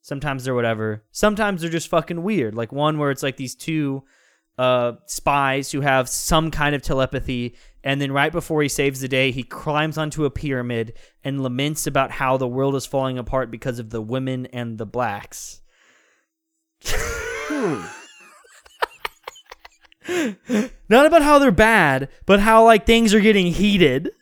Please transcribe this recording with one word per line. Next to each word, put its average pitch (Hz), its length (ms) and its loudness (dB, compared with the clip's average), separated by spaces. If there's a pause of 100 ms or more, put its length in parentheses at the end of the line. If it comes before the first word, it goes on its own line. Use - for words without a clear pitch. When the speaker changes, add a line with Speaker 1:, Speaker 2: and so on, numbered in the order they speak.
Speaker 1:
Sometimes 139 440 -8
they're 131 100 -2
whatever. 110 560 -2
Sometimes 208 500 0
they're 165 80 -4
just 160 200 -4
fucking 170 340 -2
weird. 156 320 -2
Like 113 160 -6
one 151 260 0
where 147 140 0
it's, 131 120 -6
like, 139 140 -4
these 127 180 -10
two, 143 480 -4 (540)
uh, 127 360 2 (140)
spies 139 640 -2
who 139 100 -4
have 131 280 2
some 160 400 0
kind 147 260 0
of 131 60 -6
telepathy, 127 760 -4 (280)
and 139 180 -2
then 139 100 -4
right 143 200 0
before 156 320 -2
he 143 60 0
saves 139 320 -2
the 135 60 -6
day, 131 220 0
he 127 140 -6
climbs 151 540 -4
onto 151 280 -4
a 135 60 -2
pyramid 120 600 -6 (300)
and 139 200 -4
laments 139 420 -4
about 135 240 0
how 131 280 -2
the 131 100 -2
world 135 280 -2
is 131 120 -6
falling 131 320 -4
apart 123 320 -4
because 120 260 -8
of 113 140 -12
the 113 100 -6
women 127 460 -6
and 117 320 -10
the 110 60 -6
blacks. 104 760 -8 (1300)
Speaker 2:
Hmm. - 920 -4 (2250)
Speaker 1:
<laughs> 330 220 -2 (580)
Not 254 200 6
about 320 160 6
how 294 160 6
they're 277 120 6
bad, 156 580 4 (160)
but 202 140 6
how, 220 240 6
like, 226 220 8
things 226 280 4
are 220 60 6
getting 202 280 4
heated. 175 640 2 (100)